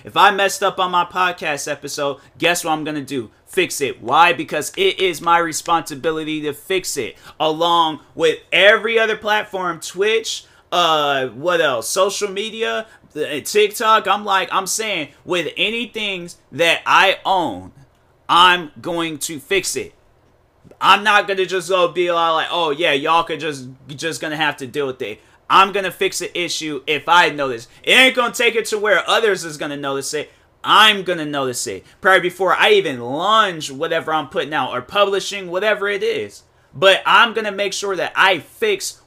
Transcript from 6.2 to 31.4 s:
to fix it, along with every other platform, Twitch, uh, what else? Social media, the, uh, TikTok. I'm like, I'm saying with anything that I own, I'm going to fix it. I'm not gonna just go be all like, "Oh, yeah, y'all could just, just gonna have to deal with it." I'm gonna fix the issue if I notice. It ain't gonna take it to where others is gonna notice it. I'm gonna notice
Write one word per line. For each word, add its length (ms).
to 100
fix 440
it, 200
along 640
with 240
every 480
other 160
platform, 640
Twitch, 640
uh, 600
what 300
else? 280
Social 420
media, 560
the, 240
uh, 20
TikTok. 680
I'm 180
like, 280
I'm 160
saying 400
with 320
anything 760
that 340
I 380
own, 480
I'm 420
going 380
to 200
fix 380
it. 160
I'm 240
not 240
gonna 160
just 240
go 200
be 200
all 260
like, 160
"Oh, 200
yeah, 220
y'all 320
could 160
just, 280
just 340
gonna 160
have 200
to 80
deal 200
with 160
it." 180
I'm 220
gonna 180
fix 300
the 180
issue 480
if 240
I 180
notice. 400
It 100
ain't 240
gonna 160
take 220
it 120
to 120
where 280
others 380
is 140
gonna 180
notice 380
it. 160
I'm 380
gonna 240
notice 400